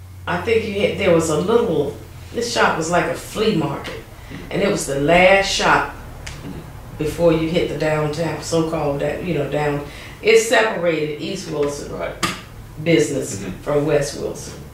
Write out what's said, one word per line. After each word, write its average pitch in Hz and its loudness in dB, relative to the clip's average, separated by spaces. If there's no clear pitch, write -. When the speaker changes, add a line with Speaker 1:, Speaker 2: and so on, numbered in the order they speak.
Speaker 1:
I 175 -2
think 220 2
you 202 -4
had, 175 2
there 170 6
was 160 4
a 151 2
little, 180 2
this - -2
shop 208 4
was 160 -2
like 226 2
a - -2
flea 208 -2
market, 139 -4
and 175 -2
it 202 4
was 175 -2
the 139 -2
last 185 6
shop - 2
before 160 2
you 160 0
hit 160 0
the 147 -6
downtown, 151 -2
so-called, 156 0
that, 147 -2
you 175 -2
know, 143 -2
down, 147 0
it 226 8
separated 170 0
East 180 -6
Wilson 143 -2
Speaker 2:
Right. 135 -6
Speaker 1:
business 143 2
Speaker 2:
Mm-hmm. 95 -8
Speaker 1:
from 147 0
West 147 0
Wilson. - -8